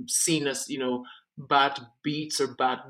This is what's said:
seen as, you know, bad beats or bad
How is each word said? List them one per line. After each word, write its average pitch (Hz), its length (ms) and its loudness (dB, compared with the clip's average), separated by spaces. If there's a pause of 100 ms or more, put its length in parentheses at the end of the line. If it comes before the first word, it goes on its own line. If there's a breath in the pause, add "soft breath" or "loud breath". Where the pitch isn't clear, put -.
seen 151 380 2
as, 131 220 -4
you 143 100 -4
know, 127 260 -2 (440 loud breath)
bad 139 300 4 (260)
beats 151 340 -4
or 135 100 2
bad 127 300 0 (120)